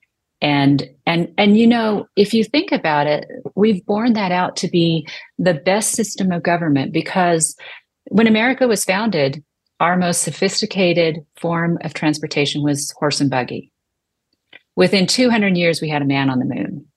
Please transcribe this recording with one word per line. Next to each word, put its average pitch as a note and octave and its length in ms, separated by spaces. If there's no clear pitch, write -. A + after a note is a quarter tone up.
And, C#3+ 480
and, E3+ 320
and, G#3 220
you A#3 80
know, A3+ 400
if G3+ 160
you A3 120
think D#4 280
about D3+ 340
it, D3 200
we've G3+ 300
borne G#3+ 300
that G3 180
out F3+ 240
to F#3 120
be E3 380
the F3 160
best F#3+ 380
system G3 400
of E3+ 100
government, E3 500
because E3 640
when A3+ 200
America A3+ 400
was G#3+ 180
founded, F3 600
our E3+ 160
most F3 260
sophisticated E3+ 1000
form E3+ 460
of D#3+ 120
transportation D3+ 680
was C#3+ 360
horse D3 220
and C#3+ 100
buggy. B2 400
Within F#3 320
two B3+ 240
hundred G3+ 260
years, E3+ 240
we D#3+ 80
had D3 140
a C#3 140
man C3+ 140
on B2+ 80
the B2+ 60
moon. - 320